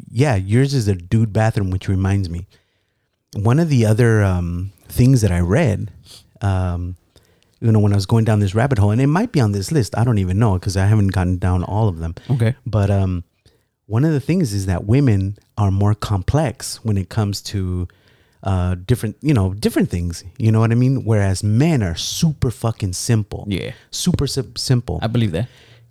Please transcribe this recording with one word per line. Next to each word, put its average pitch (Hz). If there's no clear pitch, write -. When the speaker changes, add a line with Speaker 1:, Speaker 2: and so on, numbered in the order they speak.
Speaker 1:
yeah, 131
yours 113
is 120
a 101
dude 104
bathroom, 110
which 95
reminds 95
me. 85
One 113
of 170
the 127
other, 107
um, 90
things 123
that 101
I 87
read, 101
um, 90
you 117
know, 107
when 104
I 101
was 98
going 113
down 107
this 98
rabbit 123
hole, 101
and 113
it 139
might 190
be 151
on 104
this 101
list, 147
I 113
don't 120
even 92
know, 107
'cause 92
I 95
haven't 104
gotten 92
down 92
all 107
of 82
them. 82
Speaker 2:
Okay. 117
Speaker 1:
But, 101
um, 92
one 113
of 160
the 143
things 151
is 98
that 90
women 104
are 101
more 101
complex -
when 107
it 95
comes 101
to, 90
uh, 90
different, 117
you 151
know, 95
different 202
things. 87
You 110
know 110
what 113
I 117
mean? 127
Whereas 101
men 120
are 85
super -
fucking 110
simple. 107
Speaker 2:
Yeah. 80
Speaker 1:
Super 156
sim-, -
simple. 113
Speaker 2:
I 110
believe 113
that. 104